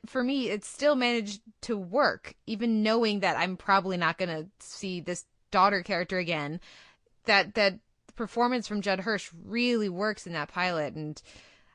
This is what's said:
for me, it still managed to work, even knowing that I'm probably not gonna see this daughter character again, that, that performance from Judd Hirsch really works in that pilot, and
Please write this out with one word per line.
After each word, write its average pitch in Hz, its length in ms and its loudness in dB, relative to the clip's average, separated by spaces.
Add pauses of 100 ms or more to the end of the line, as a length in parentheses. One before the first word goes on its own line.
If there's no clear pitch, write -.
for 262 160 -2
me, 254 280 0
it 202 160 -4
still 294 300 2
managed 233 460 0 (200)
to 226 160 -4
work, 196 580 0 (100)
even 220 380 0
knowing 220 380 2
that 170 160 2
I'm 180 180 -2
probably 190 400 2
not 170 220 0
gonna 170 300 -4 (120)
see 185 400 -10
this 175 240 -6 (280)
daughter 196 300 6
character 175 360 -2
again, 170 420 -4 (640)
that, 202 320 4
that 202 240 2 (360)
performance 240 520 0
from 208 140 -2
Judd 190 200 0
Hirsch 208 280 -2 (160)
really 226 440 0
works 196 380 -4
in 170 60 -8
that 147 160 -4
pilot, 170 440 -2
and 151 280 -8 (540)